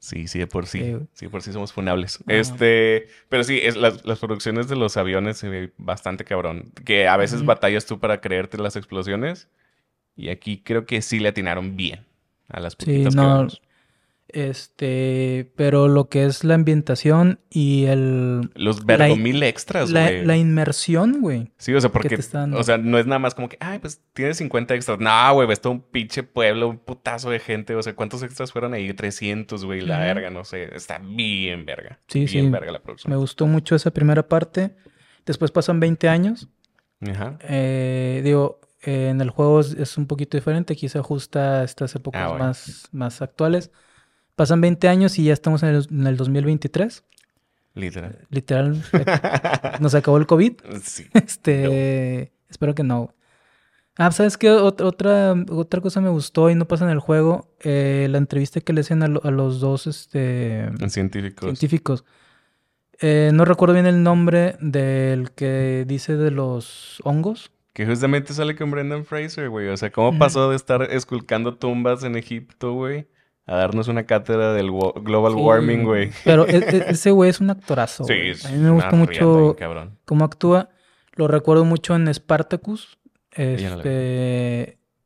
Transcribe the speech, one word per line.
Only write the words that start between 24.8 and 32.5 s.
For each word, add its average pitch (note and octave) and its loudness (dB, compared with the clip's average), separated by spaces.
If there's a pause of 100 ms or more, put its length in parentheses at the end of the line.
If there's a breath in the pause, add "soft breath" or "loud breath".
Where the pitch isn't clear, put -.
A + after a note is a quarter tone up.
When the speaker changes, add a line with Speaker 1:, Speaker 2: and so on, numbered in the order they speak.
Speaker 1:
No, A2+ 4
güey, C3 4
ves G#2+ 0
todo B2 -2
un B2 -10
pinche A#2+ -8
pueblo, A#2 0
un A#2 -10
putazo A#2+ -10
de A#2 -4
gente. A2 -8
O A2 -4
sea, A2 -8
¿cuántos B2 -10
extras B2+ -12
fueron A#2+ -8
ahí? G2 -8
Trescientos, G#2 -8
güey, F#2+ -8
la F2 -4
Speaker 2:
Ujú. F#2 -2
Speaker 1:
verga, F#2 -4
no F#2 -14
sé. F2+ -14
Está - -12
bien F#2+ -6
verga. - -16
Speaker 2:
Sí, C#3+ -4
Speaker 1:
Bien C#3 0
Speaker 2:
sí. C3+ 2